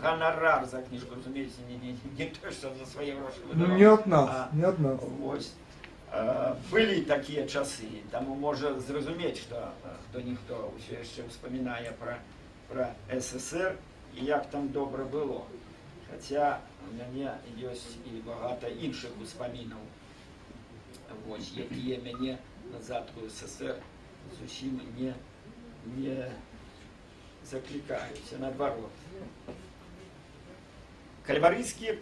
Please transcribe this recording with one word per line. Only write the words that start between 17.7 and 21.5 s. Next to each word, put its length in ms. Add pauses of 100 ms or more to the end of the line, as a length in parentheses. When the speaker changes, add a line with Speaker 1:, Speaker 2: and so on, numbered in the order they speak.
Speaker 1:
і 160
багата 400
іншых 560
успамінаў, 560 (1500)
вось, 280